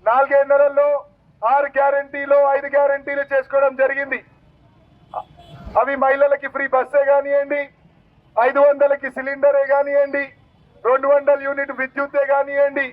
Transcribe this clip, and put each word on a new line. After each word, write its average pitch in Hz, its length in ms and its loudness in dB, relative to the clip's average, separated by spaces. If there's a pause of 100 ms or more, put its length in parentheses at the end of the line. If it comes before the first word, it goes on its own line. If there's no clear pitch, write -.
నాలుగైదు 269 440 2
నెలల్లో 285 400 2 (520)
ఆరు 277 340 0
గ్యారెంటీలు, 277 600 0 (200)
ఐదు 285 180 -6
గ్యారెంటీలు 277 560 -2
చేసుకోవడం 269 500 0
జరిగింది. 269 380 -2 (1600)
అవి 269 220 -2
మహిళలకి 277 520 0
ఫ్రీ 269 200 -4
బస్సే 269 340 0
కానివ్వండి, 285 540 0 (760)
ఐదు 254 300 2
వందలకి 285 500 2
సిలిండరే 277 560 0
కానివ్వండి, 285 500 0 (680)
రెండు 269 240 0
వందల 285 340 2
యూనిట్ 277 340 -6
విద్యుత్తే 277 500 -4
కానివ్వండి 277 640 0